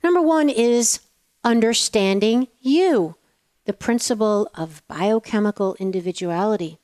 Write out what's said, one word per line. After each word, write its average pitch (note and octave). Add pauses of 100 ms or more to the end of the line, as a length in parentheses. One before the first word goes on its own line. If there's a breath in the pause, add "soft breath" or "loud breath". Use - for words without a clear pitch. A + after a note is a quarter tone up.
Number F4
one D#4
is A#3 (440)
understanding A3+ (120)
you, C4 (480)
the -
principle G#3+
of D#3+
biochemical G#3
individuality. F#3